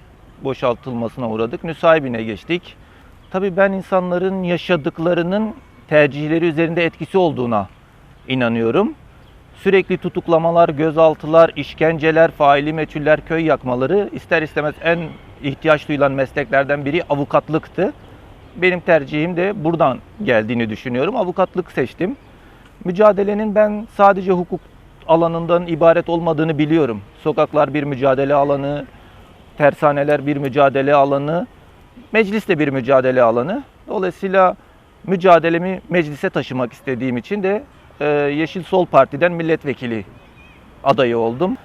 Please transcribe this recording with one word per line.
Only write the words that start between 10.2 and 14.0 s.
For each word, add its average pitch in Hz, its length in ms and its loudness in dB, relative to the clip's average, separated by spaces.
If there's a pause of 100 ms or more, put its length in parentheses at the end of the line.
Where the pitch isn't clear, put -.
gözaltılar, 160 880 4
işkenceler, 160 760 2
faili 143 420 2
meçhuller, 151 560 -2
köy 165 160 -2
yakmaları 131 680 0